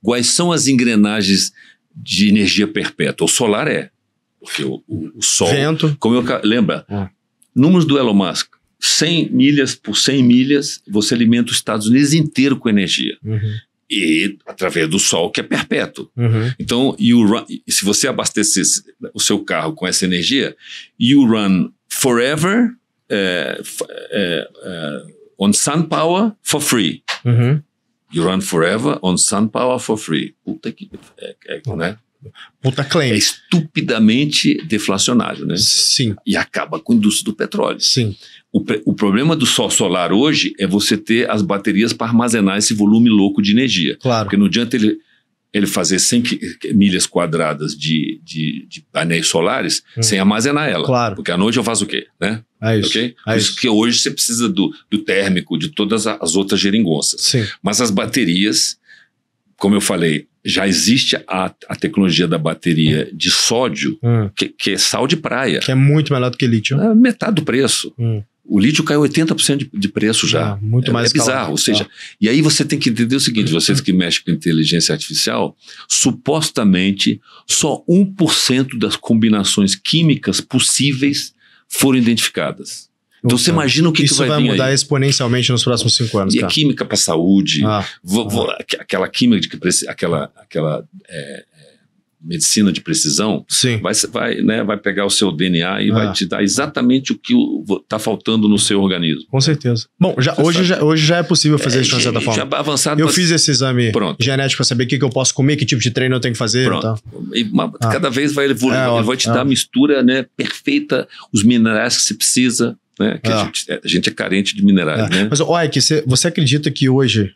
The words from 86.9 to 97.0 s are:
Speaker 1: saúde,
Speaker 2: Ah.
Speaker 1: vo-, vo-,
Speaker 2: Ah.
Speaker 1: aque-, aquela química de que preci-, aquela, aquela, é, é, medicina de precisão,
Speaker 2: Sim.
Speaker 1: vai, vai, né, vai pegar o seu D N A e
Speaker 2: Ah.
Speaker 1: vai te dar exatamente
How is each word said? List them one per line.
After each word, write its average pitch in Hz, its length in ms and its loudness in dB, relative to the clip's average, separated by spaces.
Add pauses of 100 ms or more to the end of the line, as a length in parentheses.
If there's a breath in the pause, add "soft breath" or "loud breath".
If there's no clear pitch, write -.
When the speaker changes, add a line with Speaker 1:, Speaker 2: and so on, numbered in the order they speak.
Speaker 1:
saúde, 87 680 2
Speaker 2:
Ah. 107 220 0 (160 loud breath)
Speaker 1:
vo-, 104 260 -2
vo-, 107 220 -2
Speaker 2:
Ah. - 100 -6
Speaker 1:
aque-, - 200 -8
aquela - 280 -4
química 117 340 2
de 78 60 -6
que - 100 -12
preci-, 82 300 0
aquela, 80 480 -4
aquela, 78 480 -6 (220)
é, 85 120 -16
é, 71 260 -14 (800 soft breath)
medicina 85 500 0
de - 80 -4
precisão, 82 640 -2
Speaker 2:
Sim. 120 320 0
Speaker 1:
vai, 95 140 -2 (180)
vai, 117 300 -4
né, 110 240 0
vai 104 140 -2
pegar 101 260 -2
o 101 60 0
seu 98 220 0
D 82 180 -2
N 85 120 0
A 98 200 -4
e 104 80 0
Speaker 2:
Ah. 107 40 0
Speaker 1:
vai 110 200 0
te - 100 -2
dar 101 180 -2
exatamente 123 680 0